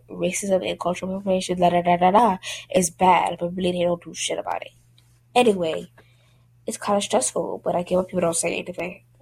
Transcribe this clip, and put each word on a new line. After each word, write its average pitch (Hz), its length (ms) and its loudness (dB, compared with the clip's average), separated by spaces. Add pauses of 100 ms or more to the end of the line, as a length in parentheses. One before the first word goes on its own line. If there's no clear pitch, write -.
racism 180 600 -2
and 175 80 -6
cultural 185 380 -4
appropriation, 185 420 -2
da, 175 120 4
da, 175 120 2
da, 175 140 2
da, 180 160 4
da, 208 260 4 (380)
is 175 140 2
bad, 180 500 4
but 175 160 -4
really 185 160 0
they 180 120 0
don't 175 200 0
do 160 100 -16
shit - 240 -6
about - 240 -6
it. - 100 -14 (600)
Anyway, 180 560 2 (760)
it's 220 80 -6
kinda 202 240 -2
stressful, - 640 -2
but 175 140 -2
I 180 60 -2
get 180 120 -2
why 185 80 2
people 185 160 -6
don't 170 160 0
say 175 180 -2
anything. 180 500 -8 (180)